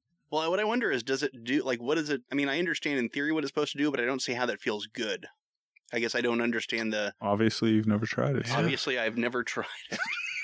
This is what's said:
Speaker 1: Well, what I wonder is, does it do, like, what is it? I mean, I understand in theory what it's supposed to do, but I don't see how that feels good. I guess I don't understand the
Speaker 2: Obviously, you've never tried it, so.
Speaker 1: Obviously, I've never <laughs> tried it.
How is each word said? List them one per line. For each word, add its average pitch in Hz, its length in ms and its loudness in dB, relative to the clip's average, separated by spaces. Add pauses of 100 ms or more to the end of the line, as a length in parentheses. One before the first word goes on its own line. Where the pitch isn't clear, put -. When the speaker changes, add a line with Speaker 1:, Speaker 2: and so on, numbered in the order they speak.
(300)
Speaker 1:
Well, 156 200 0
what 190 100 2
I 214 60 2
wonder 226 260 0
is, 123 120 0
does 131 200 0
it 139 80 0 (140)
do, 135 180 2
like, 120 180 0
what 139 160 0
is 151 120 -2
it? 135 120 -2 (100)
I 139 40 -2
mean, 143 140 0
I 143 100 0
understand 156 400 -2
in 117 80 0
theory 143 240 -2
what 156 140 0
it's 135 60 -6
supposed 147 220 0
to 143 40 -8
do, 147 140 2
but 123 100 0
I 120 40 2
don't 127 160 0
see 127 120 -2
how 123 140 0
that 104 120 -2
feels 107 280 -4
good. 104 400 -4 (680)
I 120 40 0
guess 117 160 0
I 123 60 2
don't 120 200 2
understand 113 500 0
the 104 300 -2
Speaker 2:
Obviously, 110 520 2
you've 107 120 4
never 110 220 2
tried 131 280 0
it, 117 120 0
so. 123 80 -2
Speaker 1:
Obviously, 139 420 0
I've 113 180 0
never 120 280 0
<laughs> - 0 -
tried - 240 -4 (240)
it. - 80 -4 (440)